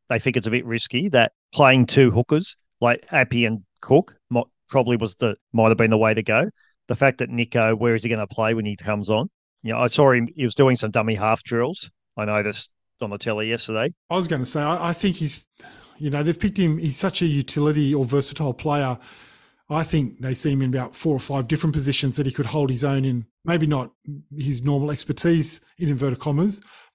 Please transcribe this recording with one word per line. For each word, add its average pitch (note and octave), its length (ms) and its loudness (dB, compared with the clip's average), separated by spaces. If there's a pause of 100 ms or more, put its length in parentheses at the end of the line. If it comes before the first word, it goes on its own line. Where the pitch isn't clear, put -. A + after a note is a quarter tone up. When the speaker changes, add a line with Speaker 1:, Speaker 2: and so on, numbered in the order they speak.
Speaker 1:
they A2+ 100 0
think B2 160 -2
it's A2 120 0
a A2 40 -2
bit B2 140 0
risky B2 440 -4
that B2 220 4 (220)
playing C3 320 6
two B2+ 260 6
hookers, D3+ 460 -2 (240)
like A#2+ 300 0
Api B2 340 2
and A2 180 -2 (180)
Cook, - 340 2 (140)
mo-, A#2+ 200 -2 (180)
probably B2 300 2
was A2 180 -6
the, A2 200 -2 (180)
might A2+ 160 6
have A2 80 4
been A2+ 120 4
the A2 80 4
way A2 160 2
to A2+ 80 0
go. A#2 280 0 (380)
The A#2+ 80 -2
fact C3+ 240 2
that B2 100 -4
Nicho, A#2 480 0
where A#2 180 0
is A2 80 -4
he A#2 60 -4
gonna A2 180 -4
play A2 260 -2
when A2+ 120 -2
he G#2 100 -6
comes G#2 340 -4
on? A2 200 0 (340)
You A2+ 100 -6
know, A#2 60 -4
I B2 80 2
saw C#3 240 6
him, A#2+ 240 2
he C#3+ 80 -4
was A#2 120 -2
doing C3 200 6
some G#2+ 160 -4
dummy A2 240 0
half G#2+ 280 0
drills. B2 460 -4 (280)
I G#2+ 80 -4
noticed G#2 440 -2 (320)
on A2+ 80 -6
the G2+ 80 -8
telly A2 320 -4
yesterday. A#2 440 -4 (160)
Speaker 2:
I E3+ 80 -2
was F#3 100 -2
gonna C#3+ 180 -4
say, D3 160 -4
I, E3+ 280 -2
I E3+ 40 -2
think F#3 220 -2
he's, - 280 -6 (540)
you D3 120 -6
know, C#3+ 140 -2
they've D#3+ 160 0
picked G3+ 200 -2
him, E3 180 2
he's E3 200 -4
such - 240 -2
a F3+ 40 2
utility D3 680 0
or C#3 120 0
versatile C3+ 480 -2
player. C#3 460 -2 (680)
I D#3 140 -2
think D3+ 360 -2
they C3 140 -6
see C#3+ 180 -2
him C3+ 120 2
in C3 100 0
about B2+ 220 -6
four D#3 200 0
or C3 40 -2
five C3+ 280 -4
different D#3 280 0
positions C#3 420 -2
that D3 80 -2
he C3+ 60 -2
could C3 160 -4
hold C#3+ 220 0
his B2+ 140 -2
own C#3 220 0
in. B2 220 -2 (180)
Maybe E3 220 0
not C3+ 240 -2 (440)
his C3+ 280 -4
normal C#3+ 280 0
expertise, D#3+ 720 -2 (160)
in E3+ 100 -4
inverted C3+ 320 -2
commas, E3+ 400 -2 (360)